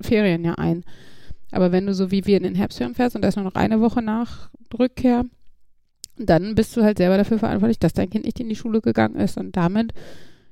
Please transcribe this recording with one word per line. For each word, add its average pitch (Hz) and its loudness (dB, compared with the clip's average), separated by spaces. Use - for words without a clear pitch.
Ferien 190 2
ja 170 0
ein. 170 -2
Aber 180 2
wenn 185 2
du 196 0
so 185 0
wie 196 0
wir 202 6
in 180 2
den 185 -2
Herbstferien 240 -2
fährst 247 0
und 208 -2
da 202 2
ist 185 0
nur 196 -4
noch 185 -6
eine 220 2
Woche 233 2
nach 226 -4
Rückkehr, 247 2
dann 196 2
bist 220 0
du 233 4
halt 208 4
selber 185 4
dafür 202 2
verantwortlich, 214 0
dass 170 2
dein 190 0
Kind 214 -4
nicht - -6
in 233 -6
die 214 -4
Schule 220 -2
gegangen 220 0
ist. 202 -2
Und 190 -8
damit, 202 0